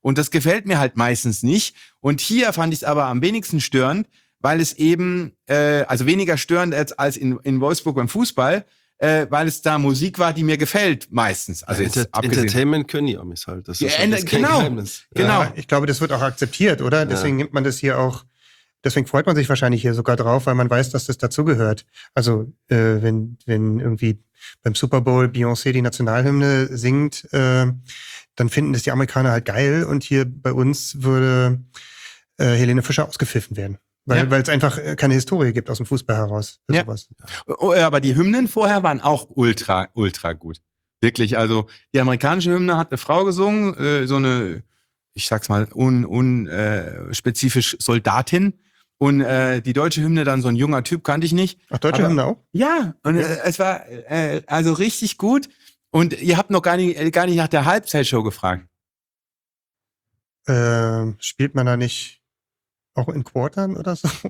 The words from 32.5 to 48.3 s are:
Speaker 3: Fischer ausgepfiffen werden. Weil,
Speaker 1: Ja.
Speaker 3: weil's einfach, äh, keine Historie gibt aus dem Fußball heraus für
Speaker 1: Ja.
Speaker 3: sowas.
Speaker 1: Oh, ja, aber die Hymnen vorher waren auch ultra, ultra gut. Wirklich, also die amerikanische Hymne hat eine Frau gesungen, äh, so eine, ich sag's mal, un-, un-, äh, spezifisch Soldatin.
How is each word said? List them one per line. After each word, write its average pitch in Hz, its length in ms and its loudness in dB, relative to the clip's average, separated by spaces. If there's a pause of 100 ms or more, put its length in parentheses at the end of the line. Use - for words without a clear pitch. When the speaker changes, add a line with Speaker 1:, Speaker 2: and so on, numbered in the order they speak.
Speaker 3:
Fischer 151 260 -2
ausgepfiffen - 500 -6
werden. 98 200 -8 (280)
Weil, 127 200 2
Speaker 1:
Ja. 131 60 0
Speaker 3:
weil's 135 180 2
einfach, 143 300 2
äh, 151 160 -6
keine 135 180 2
Historie 131 400 0
gibt 117 160 -4
aus 113 80 -4
dem 120 80 -6
Fußball 120 320 -2
heraus 104 500 -6
für 147 80 0
Speaker 1:
Ja. 175 60 4
Speaker 3:
sowas. 113 260 -10 (520)
Speaker 1:
Oh, 196 140 2
ja, 175 120 6
aber 143 160 2
die 135 140 2
Hymnen 208 320 2
vorher 208 340 2
waren 151 180 0
auch 147 300 0
ultra, 107 640 0
ultra 92 400 -2
gut. 80 260 -14 (420)
Wirklich, 113 360 0
also 110 300 0 (260)
die 135 60 2
amerikanische 143 520 0
Hymne 180 260 0
hat 160 140 -2
eine 135 60 -4
Frau 175 280 0
gesungen, 196 520 0
äh, 143 300 0
so 139 80 0
eine, 123 480 -2 (500)
ich - 140 -8
sag's - 220 -4
mal, 107 240 0
un-, 127 320 2
un-, 120 420 0
äh, 95 640 -6
spezifisch 127 680 -2
Soldatin. 123 720 0 (440)